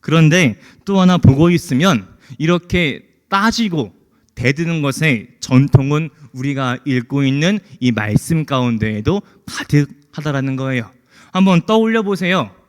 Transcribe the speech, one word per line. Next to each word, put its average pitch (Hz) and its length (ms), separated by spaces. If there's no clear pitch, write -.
그런데 160 580
또 196 120
하나 185 200
보고 143 320
있으면 139 580
이렇게 170 640
따지고 196 680
대드는 156 460
것의 139 480
전통은 139 680
우리가 131 540
읽고 135 380
있는 151 340
이 123 120
말씀 107 540
가운데에도 117 760
가득하다라는 143 1080
거예요. 131 340
한번 185 340
떠올려 220 360
보세요. 180 480